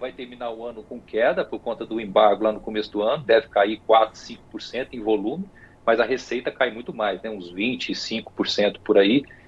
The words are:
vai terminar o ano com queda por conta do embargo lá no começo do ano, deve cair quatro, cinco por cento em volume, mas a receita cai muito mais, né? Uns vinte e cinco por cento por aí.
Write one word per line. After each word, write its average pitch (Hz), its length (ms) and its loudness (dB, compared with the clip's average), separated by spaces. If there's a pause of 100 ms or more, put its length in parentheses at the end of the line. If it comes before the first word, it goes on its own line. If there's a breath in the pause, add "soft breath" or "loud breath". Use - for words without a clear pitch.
vai 127 100 -8
terminar 123 400 -12
o 113 140 -12
ano 117 180 -12
com 120 160 -14
queda 120 460 0
por 117 140 -8
conta - 260 -6
do 110 160 -4
embargo 104 440 4
lá 110 60 4
no 107 100 -6
começo 107 300 -6
do 104 120 -2
ano, 139 200 0
deve 113 260 4
cair 107 380 2
quatro, 110 320 4
cinco - 320 -18
por 107 120 -12
cento 127 320 -10
em 120 60 -12
volume, 110 440 -2 (400 soft breath)
mas 117 160 4
a 117 40 4
receita 123 460 -4
cai 123 200 -2
muito 120 240 -12
mais, 104 260 -4
né? 113 80 -10
Uns 95 220 -10
vinte 113 420 -4
e - 20 -4
cinco - 380 -8
por - 160 -4
cento 104 320 -2
por 104 160 2
aí. 104 260 6 (260 soft breath)